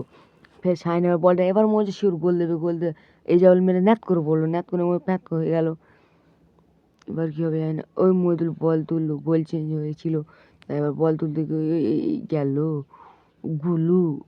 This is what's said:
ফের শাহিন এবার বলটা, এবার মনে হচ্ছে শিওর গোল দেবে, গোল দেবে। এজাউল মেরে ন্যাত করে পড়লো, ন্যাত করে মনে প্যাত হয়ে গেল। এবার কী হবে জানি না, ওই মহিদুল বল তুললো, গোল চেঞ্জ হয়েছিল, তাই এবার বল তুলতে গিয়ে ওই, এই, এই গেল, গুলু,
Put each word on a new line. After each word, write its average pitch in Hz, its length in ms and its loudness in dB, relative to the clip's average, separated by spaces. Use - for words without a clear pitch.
ফের 180 120 0
শাহিন 170 300 0
এবার 175 120 2
বলটা, 180 260 4
এবার 196 240 4
মনে 214 100 2
হচ্ছে 208 140 0
শিওর 190 240 0
গোল 175 240 0
দেবে, 170 160 -2
গোল 170 240 -4
দেবে। 165 140 -2
এজাউল 180 340 6
মেরে 185 220 2
ন্যাত 220 180 4
করে 180 200 0
পড়লো, 160 260 0
ন্যাত 170 240 -2
করে 180 140 -2
মনে 175 160 0
প্যাত 185 220 -4
হয়ে 160 180 -2
গেল। 160 260 -2
এবার 160 240 -6
কী 151 120 -6
হবে 160 160 -2
জানি 156 140 -4
না, 156 100 -6
ওই 185 160 4
মহিদুল 175 380 0
বল 160 240 0
তুললো, 156 340 -4
গোল 160 260 0
চেঞ্জ 156 300 -6
হয়েছিল, 151 480 -4
তাই 139 100 -6
এবার 147 160 -2
বল 156 240 0
তুলতে 156 280 -4
গিয়ে 156 140 -4
ওই, 156 260 -2
এই, 127 140 0
এই - 220 -4
গেল, 147 500 -2
গুলু, 165 840 0